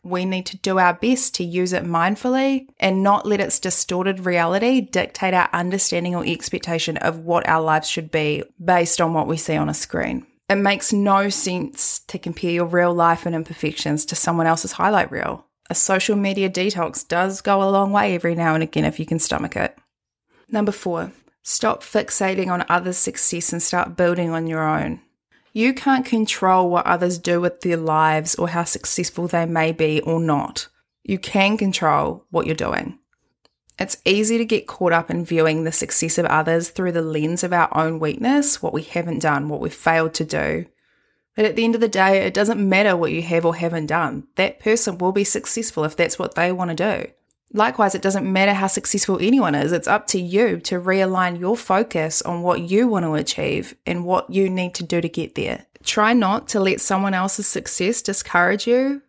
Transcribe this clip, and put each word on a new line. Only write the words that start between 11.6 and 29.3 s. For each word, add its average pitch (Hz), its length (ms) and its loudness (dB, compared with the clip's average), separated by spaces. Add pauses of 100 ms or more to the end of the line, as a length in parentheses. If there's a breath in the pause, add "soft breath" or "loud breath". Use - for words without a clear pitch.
to - 120 -10
compare 170 320 -4
your 170 140 0
real 175 280 0
life 170 320 2
and 170 100 -4
imperfections 156 720 -4
to 170 100 -6
someone 165 320 0
else's 165 260 0
highlight 190 380 0
reel. - 360 -6 (220)
A 170 60 -4
social 190 400 2
media 196 340 0
detox 185 560 -2
does 190 360 -2
go 196 200 2
a 196 100 4
long 196 200 4
way 202 240 2
every 170 200 0
now 165 180 2
and 160 100 2
again 156 220 0
if 156 160 -2
you 160 40 -6
can 165 140 0
stomach - 360 -2
it. - 220 -2 (720 soft breath)
Number 208 240 0
four, 175 400 -6 (300)
stop - 380 -2
fixating 190 680 -2
on 180 180 -2
others' 180 300 0
success - 560 0
and 170 100 -2
start 175 320 0
building 175 360 2
on 165 140 -2
your 160 220 -2
own. 156 320 -2 (540 soft breath)
You 240 200 2
can't 262 320 2
control 185 640 2
what 175 160 2
others 180 320 -2
do 175 220 0
with 175 220 -2
their 175 160 0
lives 156 580 0
or 175 140 -2
how 170 160 -2
successful - 640 -4
they 170 180 0